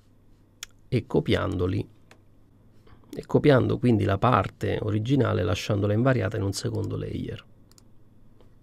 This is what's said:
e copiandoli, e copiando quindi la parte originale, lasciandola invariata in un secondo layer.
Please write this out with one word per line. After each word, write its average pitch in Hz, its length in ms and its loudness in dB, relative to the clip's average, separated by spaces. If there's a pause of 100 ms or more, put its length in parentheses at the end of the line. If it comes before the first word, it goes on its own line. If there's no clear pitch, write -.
(880)
e - 180 -2
copiandoli, 95 800 -2 (1300)
e - 120 -12
copiando 123 520 4
quindi 113 260 4
la 98 120 2
parte 101 640 0
originale, 107 600 0
lasciandola 101 500 0
invariata 113 460 0
in 98 40 -2
un 98 100 -2
secondo 104 440 -6
layer. - 480 -8 (1200)